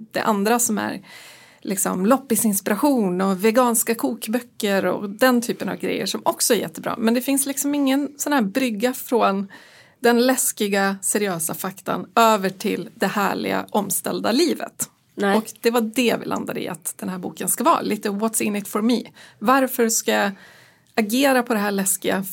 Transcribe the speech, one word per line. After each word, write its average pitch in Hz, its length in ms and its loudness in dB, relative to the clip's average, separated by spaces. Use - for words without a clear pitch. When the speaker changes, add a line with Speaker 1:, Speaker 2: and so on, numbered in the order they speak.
Speaker 1:
det - 100 -4
andra 214 380 2
som 220 200 0
är, - 240 -6
liksom, 185 460 -2
loppisinspiration 214 1120 2
och 190 240 0
veganska 233 500 4
kokböcker 226 920 -2
och 202 240 -2
den 240 320 4
typen 196 260 -4
av 185 80 -4
grejer 185 300 -4
som 214 180 -6
också 330 300 2
är 196 40 2
jättebra. - 400 -6
Men 226 160 2
det 254 60 0
finns, 269 260 0
liksom, 277 280 -2
ingen 277 420 0
sån - 160 -4
här 277 100 2
brygga 233 500 -2
från 202 560 0
den 240 260 4
läskiga, 196 760 0
seriösa 190 520 -2
faktan 185 520 -6
över 220 340 4
till 185 440 -4
det - 120 -2
härliga, 190 640 -2
omställda 202 640 -2
livet. - 580 0
Speaker 2:
Nej. 196 200 2
Speaker 1:
Och 220 80 2
det 233 100 4
var 240 100 2
det 220 400 0
vi - 60 -10
landade - 360 -6
i - 60 -6
att - 280 -10
den 202 120 -8
här 185 100 -8
boken 190 300 -8
ska - 160 -2
vara. 320 160 4
Lite 214 280 -4
what's 214 340 -2
in 208 140 -2
it 202 120 -6
for 208 140 -2
me. 233 200 2
Varför 254 500 2
ska - 240 0
jag 208 180 2
agera 247 480 2
på 247 120 -2
det 208 60 0
här 208 120 -2
läskiga, 190 600 -2